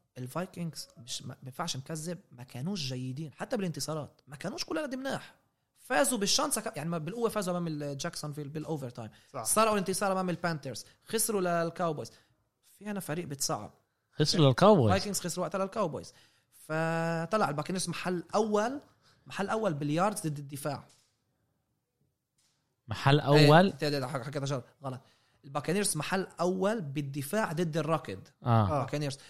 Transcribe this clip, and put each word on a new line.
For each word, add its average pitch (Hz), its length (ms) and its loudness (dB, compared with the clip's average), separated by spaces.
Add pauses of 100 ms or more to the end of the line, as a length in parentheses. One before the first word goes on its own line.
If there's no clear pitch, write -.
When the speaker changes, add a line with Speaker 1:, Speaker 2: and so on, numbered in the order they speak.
(180)
Speaker 1:
الفايكنجز 160 720 -8 (100)
مش، 123 240 -10
ما 127 200 -12
بينفعش 131 340 -8
نكذب، 165 420 -8 (140)
ما 120 100 -16
كانوش 156 460 -6
جيدين 131 440 -8
حتى 220 240 -6
بالانتصارات، 156 720 -6
ما 139 80 -18
كانوش 254 280 -8
كل - 140 -4
هالقد 277 160 -4
مناح. 262 400 -6 (440)
فازوا - 400 2
بالشانس 214 400 2
ك-، - 180 -6
يعني، 151 120 -6
ما 170 100 -2
بالقوة 214 300 -2
فازوا 180 300 -2
أمام 170 80 -2
الجاكسونفيل 147 840 -6
بالأوفر 151 420 -6
تايم. 113 200 -12 (220)
Speaker 2:
صح. 131 120 -8
Speaker 1:
سرقوا 220 280 4
الانتصار 190 400 0
أمام 185 180 0
البانترز، 160 540 -4 (200)
خسروا 220 360 0
للكاوبويز. 170 720 -2 (560)
في - 180 -18
هنا 208 140 -6
فريق 165 240 -6
بتصعب. 135 480 -6 (400)
Speaker 3:
خسروا 151 360 6
للكاوبويز. 151 420 8
Speaker 1:
فايكنجز 95 300 0
خسروا 175 260 -4
وقتها 190 180 -4
للكاوبويز. 170 480 -6 (400)
فطلع 165 960 0
الباكنيرز 151 400 -4
محل 180 360 -4 (100)
أول، 220 460 2 (460)
محل 196 220 -4
أول 214 260 0
بالياردز 156 520 0
ضد 147 120 -4
الدفاع. 139 460 -8 (2000)
Speaker 3:
محل 139 320 6
Speaker 1:
إيه، - 60 -4 (200)
Speaker 3:
أول؟ 180 260 8
Speaker 1:
ت-، - 120 -8
ت-، 143 200 -2
حكيت 135 400 -6
شغلة 135 180 -2 (220)
غلط. 127 160 -8 (440)
الباكنيرز 156 520 0
محل 180 300 0 (140)
أول 185 400 2
بالدفاع 147 720 -4
ضد 160 240 0
الركض. 147 420 -2 (260)
Speaker 3:
آه. 123 40 0
Speaker 2:
آه. 113 320 6
Speaker 1:
الباكنيرز. 143 380 -4 (120)